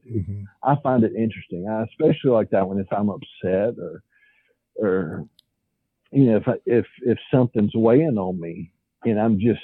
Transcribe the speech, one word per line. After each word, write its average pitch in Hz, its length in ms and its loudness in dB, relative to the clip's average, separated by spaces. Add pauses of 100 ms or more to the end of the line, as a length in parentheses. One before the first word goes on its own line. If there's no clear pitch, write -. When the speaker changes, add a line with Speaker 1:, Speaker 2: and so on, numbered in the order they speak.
(100)
Speaker 1:
Mm-hmm. 101 340 -6 (180)
Speaker 2:
I 135 200 2
find 127 220 2
it 101 100 0
interesting. 101 540 -6
I 110 140 -4
especially 156 480 0
like 110 200 2
that 95 160 2
one 98 120 -4
if 95 120 -4
I'm 104 200 -2
upset 98 680 -4
or, 82 240 -12 (760)
or, 92 500 -2 (840)
you 139 140 6
know, 113 120 4
if 95 120 0
I, 117 60 0 (100)
if, 120 220 2 (160)
if 117 160 0 (160)
something's 117 400 2
weighing 120 420 4
on 92 240 -4
me 85 320 -12 (320)
and 110 160 0
I'm 110 180 2
just 110 260 2